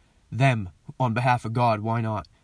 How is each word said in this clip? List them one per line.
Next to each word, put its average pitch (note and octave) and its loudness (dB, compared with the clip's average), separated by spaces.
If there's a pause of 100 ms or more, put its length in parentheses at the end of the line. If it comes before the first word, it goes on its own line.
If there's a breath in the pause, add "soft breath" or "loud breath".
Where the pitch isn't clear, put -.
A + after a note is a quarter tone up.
(320)
them A2+ 0 (280)
on B2 0
behalf B2 2
of A2+ -6
God. A#2 2
Why A2+ -2
not A2 -4 (180)